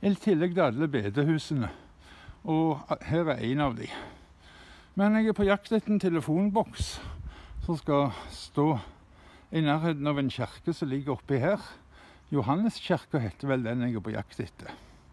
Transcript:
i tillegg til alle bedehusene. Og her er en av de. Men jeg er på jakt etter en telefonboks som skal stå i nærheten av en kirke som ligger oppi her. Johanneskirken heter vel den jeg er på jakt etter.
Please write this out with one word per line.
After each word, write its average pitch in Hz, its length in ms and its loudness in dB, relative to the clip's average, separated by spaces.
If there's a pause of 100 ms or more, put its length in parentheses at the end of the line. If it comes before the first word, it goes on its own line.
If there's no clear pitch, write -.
i 202 180 4
tillegg 180 360 4
til 180 100 4
alle 135 240 2
bedehusene. 135 800 0 (760)
Og 160 320 2 (300)
her 160 240 2
er 120 160 -2
en 139 160 0
av 123 140 0
de. 117 100 -8 (1080)
Men 208 220 4
jeg 220 120 4
er 202 60 2
på 202 120 2
jakt 196 240 2
etter 214 200 2
en 208 100 4
telefonboks 185 920 0 (720)
som 165 140 -2
skal 143 320 2 (200)
stå - 360 0 (880)
i 160 80 2
nærheten 151 440 0
av 143 120 0
en 135 120 2
kirke - 420 -4
som 151 160 -4
ligger 135 260 -2
oppi 135 260 -2
her. 196 200 2 (680)
Johanneskirken 151 920 0
heter 117 280 -6
vel 127 160 0
den 123 200 -2
jeg 117 120 -2
er 90 60 -8
på 107 100 -6
jakt - 280 -8
etter. - 300 -12 (400)